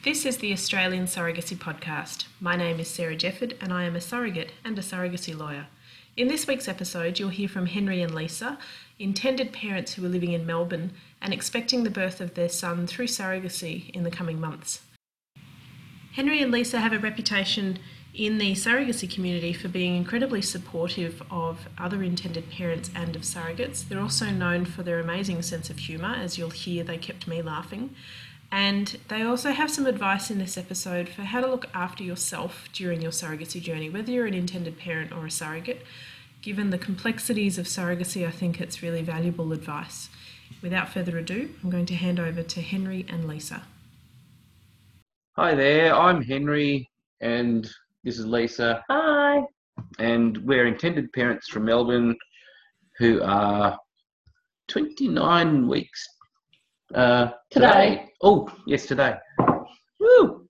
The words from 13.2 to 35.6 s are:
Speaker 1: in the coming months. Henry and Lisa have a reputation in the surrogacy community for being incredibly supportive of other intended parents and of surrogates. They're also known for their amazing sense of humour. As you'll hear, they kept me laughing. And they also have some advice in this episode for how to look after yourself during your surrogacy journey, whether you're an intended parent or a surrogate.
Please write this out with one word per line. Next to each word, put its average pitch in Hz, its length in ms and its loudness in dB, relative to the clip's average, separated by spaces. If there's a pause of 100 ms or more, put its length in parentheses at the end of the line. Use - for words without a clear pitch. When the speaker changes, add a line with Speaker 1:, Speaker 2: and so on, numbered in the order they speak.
Speaker 1:
in 180 120 -6
the 170 80 0
coming 165 300 -4
months. 156 400 -8 (1300)
Henry 285 280 2
and 254 100 2
Lisa 240 280 2
have 220 120 4
a 214 60 0
reputation 202 800 0 (340)
in 214 260 -2
the 196 140 2
surrogacy 233 600 0
community 175 420 -2
for 180 140 -8
being 180 280 0
incredibly 226 460 0
supportive 170 880 -4
of 165 380 -6 (100)
other 190 240 -4
intended 175 480 -4
parents 170 440 -4
and 165 220 -6
of 165 60 -10
surrogates. 170 680 -6
They're 196 140 -6
also 220 240 -2
known 180 400 0
for 170 160 -8
their 175 160 -2
amazing 170 440 -4
sense 170 280 -6
of 143 80 -12
humour. 160 380 -6
As 175 200 -6
you'll 165 140 -6
hear, 170 340 -6
they 170 140 -8
kept - 280 -12
me 165 140 -4
laughing. 170 540 -8 (600)
And 202 440 0 (100)
they 214 140 -2
also 247 300 0
have 302 180 2
some 277 160 0
advice 196 440 0
in 208 60 -2
this 185 220 -4
episode 180 500 -4
for - 140 -12
how 208 180 -4
to 262 60 0
look 254 260 -2
after 185 320 -6
yourself 180 720 -6
during 175 260 -2
your 160 100 -4
surrogacy 165 520 -8
journey, 156 260 -6
whether 214 240 -6
you're 247 140 2
an 196 80 -2
intended 180 440 -4
parent 160 320 -6
or 165 140 -10
a 160 60 -8
surrogate. 165 560 -8 (560)